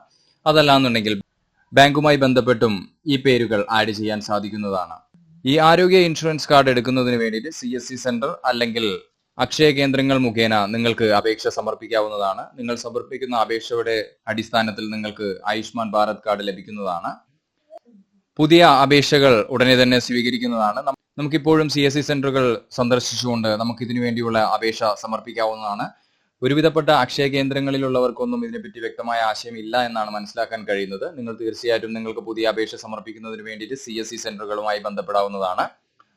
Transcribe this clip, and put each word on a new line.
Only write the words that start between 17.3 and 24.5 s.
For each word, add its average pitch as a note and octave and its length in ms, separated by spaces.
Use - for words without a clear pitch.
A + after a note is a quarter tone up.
പുതിയ D#3+ 280
അപേക്ഷകൾ C#3 880
ഉടനെ B2+ 320
തന്നെ B2 160
സ്വീകരിക്കുന്നതാണ്. A#2+ 880
നം-, C3+ 80
നമുക്കിപ്പോഴും D3+ 500
സി C#3+ 120
എസ് C#3 140
സി D3 60
സെന്ററുകൾ C3 600
സന്ദർശിച്ചുകൊണ്ട് A#2+ 800
നമുക്ക് A2+ 360
ഇതിനു A#2+ 160
വേണ്ടിയുള്ള A#2 380
അപേക്ഷ A2 440